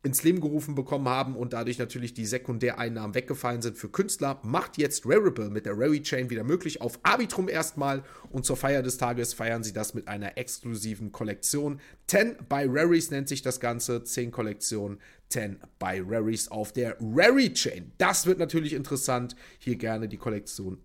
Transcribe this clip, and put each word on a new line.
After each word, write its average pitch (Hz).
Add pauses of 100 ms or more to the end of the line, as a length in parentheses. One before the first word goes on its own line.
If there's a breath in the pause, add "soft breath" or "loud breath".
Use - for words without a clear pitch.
ins 135
Leben 175
gerufen 147
bekommen 139
haben 131
und 120
dadurch 117
natürlich 120
die 113
Sekundäreinnahmen 117
weggefallen 127
sind 117
für 104
Künstler, 147
macht 135
jetzt 143
Rarible 113
mit 107
der 101
Rary 143
Chain 127
wieder 113
möglich. 156
Auf -
Arbitrum 196
erstmal 139 (260 loud breath)
und 131
zur 135
Feier 139
des 127
Tages 120
feiern 113
sie 107
das 107
mit 110
einer 104
exklusiven 110
Kollektion. 143 (260 loud breath)
Ten 214 (100)
by 143
Raries 165
nennt 139
sich 135
das 127
Ganze, 120
zehn 120
Kollektionen, 104 (280 loud breath)
ten 104 (200)
by 95
Raries 110
auf 107
der 120
Rary 196
Chain. -
Das 185
wird 180
natürlich 156
interessant. 131 (220 loud breath)
Hier 120
gerne 110
die 98
Kollektion 98